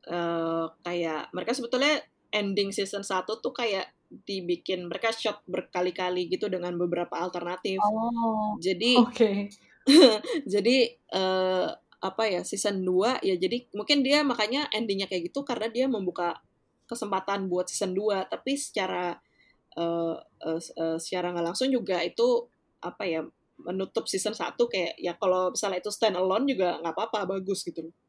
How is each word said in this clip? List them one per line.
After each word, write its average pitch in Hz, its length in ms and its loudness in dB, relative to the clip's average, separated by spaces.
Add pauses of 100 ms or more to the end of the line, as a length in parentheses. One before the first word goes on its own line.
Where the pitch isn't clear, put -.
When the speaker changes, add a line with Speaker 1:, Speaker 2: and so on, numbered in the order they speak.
Speaker 1:
eh, 165 600 -2 (160)
kayak 170 500 -4
mereka 180 220 -4
sebetulnya 269 480 0 (320)
ending 202 400 0
season 196 320 -4
satu 196 340 -2
tuh - 140 -4
kayak 208 400 -2 (160)
dibikin, 180 800 -6
mereka 170 220 -2
shot - 340 -4
berkali-kali 180 840 -2
gitu 180 200 -2
dengan 180 260 -4
beberapa 175 400 -2
alternatif. 175 640 -4
Speaker 2:
Oh, 220 800 0
Speaker 1:
Jadi, 190 420 2
Speaker 2:
oke. 208 540 2 (340)
Speaker 1:
<laughs> 269 380 10 (240)
jadi, 208 280 4 (140)
eh, 185 760 0 (340)
apa 196 260 -2
ya, 185 160 0
season 196 400 -2
dua, 185 380 2
ya 190 160 2
jadi 190 340 -2
mungkin 269 320 0
dia 277 200 4
makanya 262 460 0
endingnya 202 380 -2
kayak 175 240 -4
gitu 285 160 -6
karena 233 220 -2
dia 240 180 0
membuka 180 560 -2 (420)
kesempatan 196 600 -4
buat 180 240 0
season 185 240 -2
dua, 202 320 0
tapi - 280 -4
secara, 185 640 -4 (560)
eh, 170 460 -2
eh, - 420 -6
s-, - 140 -14
eh, 165 240 -2
secara 180 340 -4
nggak 170 140 -2
langsung 226 240 0
juga 190 320 0
itu, 240 420 2 (340)
apa - 260 -8
ya, 160 200 -2 (320)
menutup - 500 -4
season 214 280 -4
satu, - 340 -2
kayak, 185 300 -4
ya 175 180 -4
kalau 185 340 2
misalnya 190 300 -2
itu - 80 -8
stand 208 260 2
alone 190 300 2
juga 185 340 2
nggak 165 140 -4
apa-apa, 196 400 -2
bagus 190 320 -4
gitu 165 240 -10
loh. - 60 -20 (140)